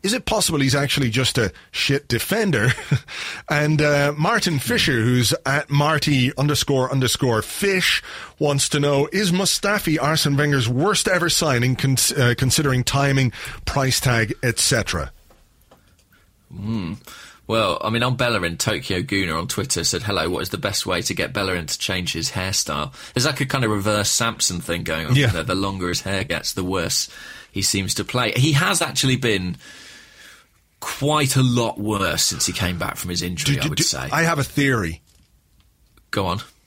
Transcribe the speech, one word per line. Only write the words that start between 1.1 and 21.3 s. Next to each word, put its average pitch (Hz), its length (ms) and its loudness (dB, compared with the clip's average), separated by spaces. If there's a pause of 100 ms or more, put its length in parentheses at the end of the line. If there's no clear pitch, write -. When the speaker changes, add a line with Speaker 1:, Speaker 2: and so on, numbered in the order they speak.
Speaker 1:
just 123 260 0
a 107 160 2 (200)
shit - 360 0
defender?" 127 680 2
<laughs> - 720 -6
And, 151 340 2
uh, 147 340 4
Martin 175 420 0
Fisher, 143 440 0
who's 123 300 4 (120)
at 139 260 0
Marty 143 680 2
underscore 135 540 0
underscore 127 520 2
Fish, - 600 0 (360)
wants 143 320 2
to 147 100 0
know, 143 320 2
"Is 190 180 2
Mustafi 185 720 0
Arsene 147 360 2
Wenger's 139 320 2
worst 170 360 2
ever 175 220 2
signing, 127 480 2
con-, 135 200 2 (200)
uh, 120 220 4
considering 131 440 2
timing, 135 480 2 (360)
price 131 340 0
tag, 113 420 2
et 117 160 0
cetera?" 90 540 0 (1400)
Speaker 2:
Hmm. 98 420 -4 (520)
Well, 107 360 2
I 107 80 -2
mean, 117 120 0
on 127 140 0
Bellerin, 101 400 0
Tokyo 90 460 -2
Guna 92 360 0
on 87 80 -4
Twitter - 380 -2
said, - 180 -2
"Hello, 90 260 -2
what 78 140 -2
is 82 60 -6
the 95 100 -6
best - 280 -2
way 90 160 -2
to 87 120 -2
get 85 180 -2